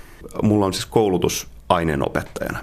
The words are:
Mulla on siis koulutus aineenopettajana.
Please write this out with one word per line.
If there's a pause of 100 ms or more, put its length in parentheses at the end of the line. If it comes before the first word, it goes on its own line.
(420)
Mulla
on
siis
koulutus (200)
aineenopettajana.